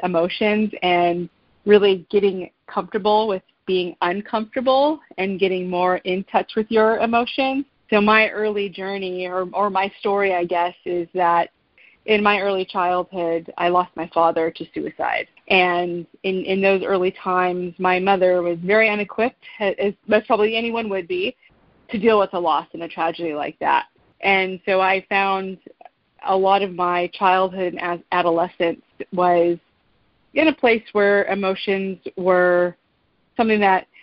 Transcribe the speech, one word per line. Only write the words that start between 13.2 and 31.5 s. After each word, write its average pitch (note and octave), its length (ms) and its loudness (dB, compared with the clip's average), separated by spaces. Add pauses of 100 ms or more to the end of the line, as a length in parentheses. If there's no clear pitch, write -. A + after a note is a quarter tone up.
I F3 100 0
lost F3+ 260 2
my D#3+ 180 -8
father E3 380 2
to - 140 -14 (100)
suicide. D3 540 -6 (200)
And F3 580 0 (160)
in, F#3+ 240 -4
in F#3+ 160 -2
those G3 200 2
early F#3 400 -2
times, F3+ 560 -2
my F#3 220 0
mother F#3 400 2
was E3+ 200 -4
very G#3+ 280 2
unequipped, G#3 560 -4 (160)
as G3+ 320 -2 (140)
most G#3+ 200 2
probably A3 300 0
anyone A3+ 320 -4
would F#3+ 180 -6
be, F#3 300 -4 (540)
to A#3 80 -4
deal G#3+ 200 4
with F#3+ 140 0
a F3+ 80 -4
loss D#3 320 0
and E3+ 100 -12
a E3 60 -12
tragedy E3 460 -4
like D3 240 -8
that. - 280 0 (360)
And F#3+ 420 0
so F#3+ 160 2
I F#3+ 300 0
found F#3+ 480 -2 (680)
a F#3+ 100 0
lot F#3+ 260 2
of F#3 120 -6
my F3 340 -2
childhood F#3 640 0
and - 60 -10
ad-, F3 320 -6
adolescence E3+ 680 0 (320)
was F3 460 2 (720)
in D#4+ 160 2
a C#4 60 0
place A3+ 280 2 (100)
where G3+ 340 2
emotions F#3+ 720 -4 (180)